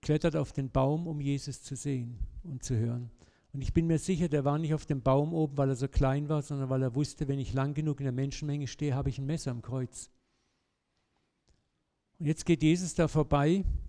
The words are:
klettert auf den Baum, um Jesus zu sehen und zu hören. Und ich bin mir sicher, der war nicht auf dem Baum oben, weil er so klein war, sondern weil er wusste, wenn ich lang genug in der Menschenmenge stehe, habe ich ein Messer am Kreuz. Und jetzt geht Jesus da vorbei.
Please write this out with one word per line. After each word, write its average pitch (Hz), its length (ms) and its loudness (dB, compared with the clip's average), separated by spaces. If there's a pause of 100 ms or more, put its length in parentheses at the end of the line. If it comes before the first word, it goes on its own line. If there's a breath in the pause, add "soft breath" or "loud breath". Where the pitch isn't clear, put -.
klettert 151 340 0
auf 147 180 -2
den 135 180 -4
Baum, 147 340 0
um 151 160 -6
Jesus 139 400 -4
zu - 140 -10
sehen 123 420 -6 (260)
und 143 200 -10
zu 131 120 -2
hören. 117 360 -2 (400 soft breath)
Und 135 100 -8
ich - 120 -2
bin 165 120 4
mir 165 140 4
sicher, 175 300 0
der 139 160 2
war 143 120 2
nicht 156 160 0
auf 156 120 -2
dem 139 160 -2
Baum 143 320 4
oben, 156 240 0
weil 139 120 4
er 135 60 2
so 131 120 -2
klein 139 420 2
war, 151 120 2
sondern 135 280 -4
weil 131 120 2
er 127 140 0
wusste, 143 320 -2
wenn 139 120 0
ich 131 140 -4
lang 135 200 0
genug 151 260 -2
in 139 60 -4
der 127 80 0
Menschenmenge 139 540 -2
stehe, 147 280 -2
habe 139 140 0
ich 127 100 -6
ein 135 60 -4
Messer 156 260 -2
am 120 100 -6
Kreuz. 127 480 -6 (2000)
Und 165 60 -4
jetzt 151 200 -2
geht 165 180 2
Jesus 165 320 4
da 165 120 4
vorbei. 151 580 2 (240)